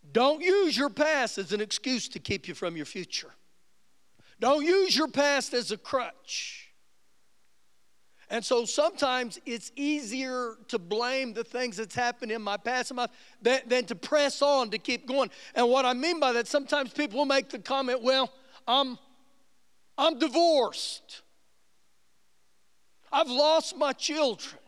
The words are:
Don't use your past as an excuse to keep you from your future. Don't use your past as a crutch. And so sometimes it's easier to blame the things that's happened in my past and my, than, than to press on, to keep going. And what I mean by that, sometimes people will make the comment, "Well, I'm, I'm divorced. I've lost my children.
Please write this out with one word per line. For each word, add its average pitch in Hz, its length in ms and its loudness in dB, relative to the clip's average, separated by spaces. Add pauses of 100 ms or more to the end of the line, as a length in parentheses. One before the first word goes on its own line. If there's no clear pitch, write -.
(120)
Don't 277 280 4
use 359 380 2
your 285 140 0
past 294 480 0
as 185 120 -6
an 208 80 -2
excuse 220 500 -4
to 185 100 -12
keep 196 280 -6
you 175 60 -10
from 170 240 -6
your 147 80 -8
future. - 460 -10 (1080)
Don't 285 240 4
use 370 320 4
your 302 120 2
past 277 480 0
as 226 160 -4
a 214 60 -6
crutch. - 840 -6 (1700)
And 226 160 -4
so 240 200 2
sometimes 254 840 0
it's 233 280 -8
easier 254 800 -4 (120)
to 240 100 -4
blame 233 560 -2
the 226 100 -6
things 240 340 -6
that's 214 180 -8
happened 240 360 -2
in 226 100 -4
my 202 160 -4
past 247 340 -4
and 254 60 -8
my, 247 100 -2 (340)
than, 247 240 4
than 247 200 0
to 208 100 -6
press 285 480 0
on, 269 260 4
to 214 80 -6
keep 240 300 -4
going. 254 240 0 (240)
And 240 140 4
what 254 160 4
I 254 80 2
mean 320 260 0
by 262 140 4
that, 233 140 0
sometimes 277 460 0
people 247 240 -2
will 285 80 2
make 269 240 0
the 262 100 -10
comment, 254 440 -2
"Well, 262 280 2 (360)
I'm, 254 320 0 (1000)
I'm 285 220 2
divorced. 294 1000 0 (1900)
I've 294 180 2
lost 302 480 2
my 277 160 0
children. 285 640 -2 (100)